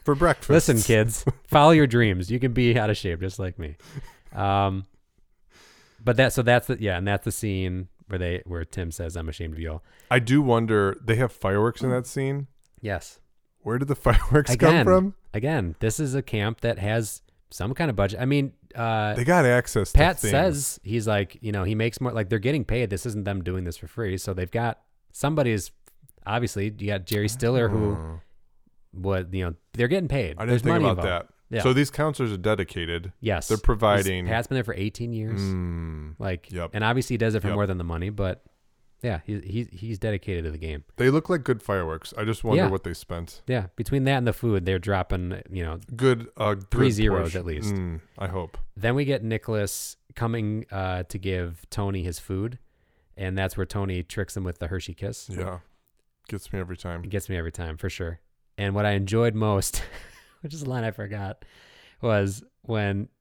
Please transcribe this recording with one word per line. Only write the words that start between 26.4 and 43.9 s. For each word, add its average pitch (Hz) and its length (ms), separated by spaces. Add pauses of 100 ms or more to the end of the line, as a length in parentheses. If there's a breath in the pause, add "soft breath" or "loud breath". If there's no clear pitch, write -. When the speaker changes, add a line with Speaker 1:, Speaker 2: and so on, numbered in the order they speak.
Speaker 2:
you 101 100
got 98 180
Jerry 107 220
Stiller, 120 400
who, 104 280
Speaker 1:
Hmm. 80 200 (760)
Speaker 2:
what, 92 420
you 92 120
know, 85 100 (180)
they're 117 140
getting 175 200
paid. 117 300
Speaker 1:
I - 60
didn't 113 60
Speaker 2:
There's 120 120
Speaker 1:
think 151 120
Speaker 2:
money 170 120
Speaker 1:
about 90 180
Speaker 2:
involved. 90 260
Speaker 1:
that. - 40 (160)
Speaker 2:
Yeah. 117 140
Speaker 1:
So 127 100
these 135 160
counselors 143 440
are 98 40
dedicated. 87 840
Speaker 2:
Yes. 98 260
Speaker 1:
They're 107 100
Speaker 2:
He's, 104 40
Speaker 1:
providing. 101 680
Speaker 2:
Pat's 113 200
been 135 80
there 123 100
for 104 100
eighteen 113 380
years. 110 260
Speaker 1:
Mm. 85 800
Speaker 2:
Like, 92 320
Speaker 1:
Yep. 85 220
Speaker 2:
and 104 100
obviously 120 300
he 120 40
does 110 180
it 107 60
for 107 60
Speaker 1:
Yep. 101 80
Speaker 2:
more 104 100
than 95 120
the 87 80
money, 85 240
but 101 340 (580)
yeah, 101 240
he, 104 140
he, 101 320
he's 107 260
dedicated 98 460
to 80 80
the 78 60
game. 78 260 (140)
Speaker 1:
They 127 120
look 156 200
like 170 160
good 120 160
fireworks. 85 560
I 107 80
just 110 180
wonder 104 200
Speaker 2:
Yeah. - 60
Speaker 1:
what 95 140
they 87 100
spent. - 540
Speaker 2:
Yeah. 120 200 (100)
Between 135 280